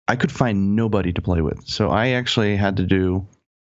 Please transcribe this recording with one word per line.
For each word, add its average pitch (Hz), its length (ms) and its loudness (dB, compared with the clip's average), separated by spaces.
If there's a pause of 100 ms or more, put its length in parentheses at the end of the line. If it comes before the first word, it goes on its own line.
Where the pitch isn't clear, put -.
I 120 80 -2
could 143 140 -2
find 101 440 0
nobody 101 380 0
to 85 80 -2
play 87 180 0
with. - 260 -2
So - 240 -2
I 113 200 2
actually 120 480 0
had 98 180 0
to 92 100 0
do, 92 400 0 (440)